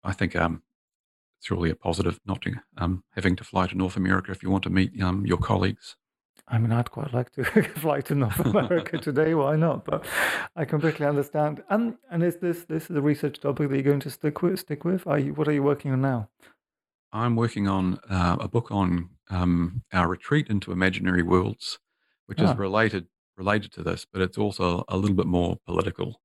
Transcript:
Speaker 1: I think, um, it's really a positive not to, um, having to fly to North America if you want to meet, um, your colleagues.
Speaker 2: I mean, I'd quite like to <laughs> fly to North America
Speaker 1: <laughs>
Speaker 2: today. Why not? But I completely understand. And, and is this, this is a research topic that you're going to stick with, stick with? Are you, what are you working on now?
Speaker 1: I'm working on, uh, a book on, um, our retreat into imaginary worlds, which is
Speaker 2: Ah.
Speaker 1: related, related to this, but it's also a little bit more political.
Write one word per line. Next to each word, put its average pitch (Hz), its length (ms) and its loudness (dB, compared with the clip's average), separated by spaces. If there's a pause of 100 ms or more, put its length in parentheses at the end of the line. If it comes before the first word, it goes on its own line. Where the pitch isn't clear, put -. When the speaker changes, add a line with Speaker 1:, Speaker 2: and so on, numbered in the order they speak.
Speaker 1:
I 95 100 -4
think, 90 220 -2
um, 85 260 0 (800)
it's - 100 -8
really 87 200 0
a - 40 -2
positive 87 500 -2
not 101 180 -4
to, - 100 -4 (240)
um, 90 260 -2 (120)
having 92 200 2
to - 80 -14
fly 92 240 0
to 92 80 -8
North 92 220 -2
America 95 340 0
if 92 100 -10
you 95 80 -6
want 95 140 2
to 92 60 -6
meet, 92 320 2
um, 95 240 0
your 90 140 2
colleagues. - 580 -2 (500)
Speaker 2:
I 113 120 0
mean, 113 120 2
I'd 117 200 0
quite - 200 -8
like 123 220 -4
to 131 100 -6
<laughs> - 320 2
fly 147 260 0
to 147 140 -2
North 117 240 0
America 165 580 0
Speaker 1:
<laughs> 151 120 -4
Speaker 2:
today. 156 240 2
Why 151 220 2
not? 156 280 2
But - 220 -4 (500)
I 165 80 -2
completely 151 440 0
understand. 147 600 0
And, 226 280 0 (140)
and 170 120 0
is 175 140 0
this, 170 280 -4
this 160 240 -6
is 165 60 -6
a 143 60 2
research 143 380 0
topic 143 300 -2
that 135 60 0
you're 135 80 0
going 143 180 4
to 135 100 -8
stick - 320 -4
with, 185 160 0
stick - 260 -10
with? 180 220 -2
Are 147 100 2
you, 143 160 0
what 147 140 0
are 151 60 2
you 143 100 2
working 143 280 0
on 131 100 2
now? 123 280 0 (840)
Speaker 1:
I'm 117 240 0
working 113 320 0
on, 95 320 0 (100)
uh, 87 300 2
a - 80 -6
book - 220 -2
on, 87 400 0 (220)
um, 90 500 2 (100)
our 123 160 2
retreat 147 420 0
into 98 220 -2
imaginary 92 520 2
worlds, - 560 0 (480)
which - 140 -4
is 185 100 6
Speaker 2:
Ah. 123 60 2
Speaker 1:
related, 101 500 0 (300)
related 104 360 0
to 85 100 -12
this, 87 280 -4
but 95 100 -2
it's 92 160 0
also 92 500 0
a 95 100 -2
little 98 180 2
bit 92 100 2
more 87 400 2
political. 90 600 -4